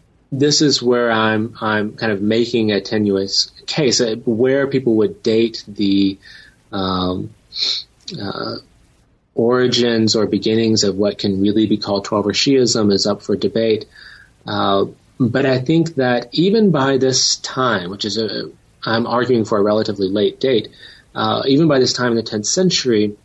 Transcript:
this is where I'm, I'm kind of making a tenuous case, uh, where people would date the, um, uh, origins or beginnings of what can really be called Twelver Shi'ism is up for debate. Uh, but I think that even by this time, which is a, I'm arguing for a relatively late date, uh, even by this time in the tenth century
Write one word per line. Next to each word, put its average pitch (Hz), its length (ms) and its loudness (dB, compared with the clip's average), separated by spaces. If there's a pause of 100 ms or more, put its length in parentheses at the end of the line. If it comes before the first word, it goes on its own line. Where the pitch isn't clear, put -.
(300)
this 147 320 2
is 135 200 2
where 120 280 2
I'm, 110 500 0
I'm 107 360 -2
kind 110 160 -2
of 98 100 -2
making 113 480 0
a 98 100 2
tenuous 98 720 -2 (160)
case, 123 340 0
uh, 110 140 0 (100)
where 127 440 2
people 131 280 0
would 101 260 0
date 113 440 0
the, 98 520 0 (520)
um, 95 600 -4 (920)
uh, 110 360 -8 (800)
origins 120 800 2
or 107 120 2
beginnings 110 580 0
of 98 120 0
what 101 220 -2
can 98 220 -2
really 104 260 2
be 104 100 2
called 98 300 -4
Twelver 104 260 0
Shi'ism 113 600 2
is 98 120 0
up 101 180 -2
for 104 120 -2
debate. 110 500 0 (640)
Uh, 101 400 0 (320)
but 127 260 0
I 131 140 2
think 160 380 0
that 123 360 0
even 202 380 2
by 135 280 2
this 127 380 0
time, 107 540 -4
which 104 140 -8
is 104 120 -4
a, 107 340 -6 (340)
I'm 117 220 -2
arguing 120 380 0
for 107 140 -2
a 98 40 2
relatively 104 460 0
late 101 300 0
date, 123 300 0 (480)
uh, 110 300 -2
even 143 200 4
by 139 140 4
this 123 120 2
time 123 200 0
in 113 40 0
the 113 60 0
tenth 110 240 -6
century 117 800 0